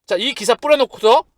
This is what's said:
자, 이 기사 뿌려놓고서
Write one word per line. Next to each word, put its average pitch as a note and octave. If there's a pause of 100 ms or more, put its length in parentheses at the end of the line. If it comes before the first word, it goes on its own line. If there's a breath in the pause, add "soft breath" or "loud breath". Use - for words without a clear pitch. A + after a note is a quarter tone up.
자, G3
이 A#3+
기사 G#3
뿌려놓고서 C#4 (120)